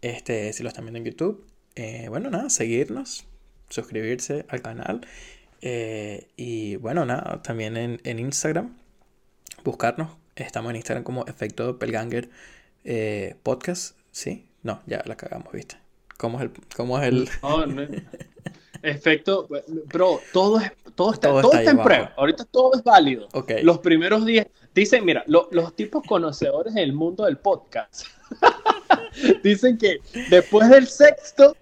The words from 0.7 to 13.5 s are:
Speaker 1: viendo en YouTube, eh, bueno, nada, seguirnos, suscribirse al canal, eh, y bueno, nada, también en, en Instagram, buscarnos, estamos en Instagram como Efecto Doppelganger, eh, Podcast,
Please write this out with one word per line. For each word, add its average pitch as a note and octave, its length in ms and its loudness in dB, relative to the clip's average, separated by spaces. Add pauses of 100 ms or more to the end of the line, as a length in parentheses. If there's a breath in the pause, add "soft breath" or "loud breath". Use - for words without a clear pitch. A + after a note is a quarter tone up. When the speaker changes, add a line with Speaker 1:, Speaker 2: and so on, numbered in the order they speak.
Speaker 1:
viendo A#2 140 -14
en A2+ 80 -14
YouTube, F3 380 -6 (300)
eh, A#2 360 -14
bueno, G3 200 -8
nada, C3+ 200 -8
seguirnos, B2 760 -6 (440)
suscribirse A#2 800 -10
al B2 140 -12
canal, A#2+ 380 -10 (640 soft breath)
eh, A2 760 -10
y A2 400 -10
bueno, C3 280 -4
nada, - 380 -8
también A2+ 340 -8
en, A#2 280 -8
en A#2+ 160 -10
Instagram, D#3 560 -6 (880)
buscarnos, - 480 -6 (240)
estamos A#2+ 340 -10
en A#2 60 -10
Instagram B2 260 -10
como B2+ 240 -10
Efecto A2 400 -10
Doppelganger, A#2 640 -8 (560 soft breath)
eh, G#2 580 -6
Podcast, F3 540 -8 (160)